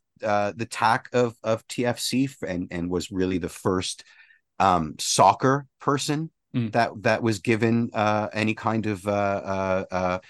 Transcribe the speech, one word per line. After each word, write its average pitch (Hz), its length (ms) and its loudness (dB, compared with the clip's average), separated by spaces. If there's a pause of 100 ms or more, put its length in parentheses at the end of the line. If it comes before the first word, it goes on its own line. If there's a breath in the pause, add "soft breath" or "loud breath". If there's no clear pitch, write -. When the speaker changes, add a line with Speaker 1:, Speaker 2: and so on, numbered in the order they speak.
(220)
Speaker 1:
uh, 104 320 0
the 117 120 -8
tack 117 480 0
of, 123 280 2
of 113 260 -2
T 120 180 -4
F 120 120 -2
C 127 260 0
f-, - 220 -6
and, 90 240 -4
and 87 200 -4
was 90 200 -2
really 92 280 0
the 85 100 -4
first, - 560 -2 (540 soft breath)
um, 90 400 2
soccer 131 680 4 (140)
person 147 500 -2 (240)
Speaker 2:
Mm. 117 180 -2
Speaker 1:
that, 117 180 2 (140)
that 110 180 2
was 113 160 2
given, 117 560 2
uh, 107 400 0
any 107 180 2
kind 110 320 -2
of, 104 240 -4
uh, - 20 0
uh, 98 800 0
uh, 90 280 -2 (120 loud breath)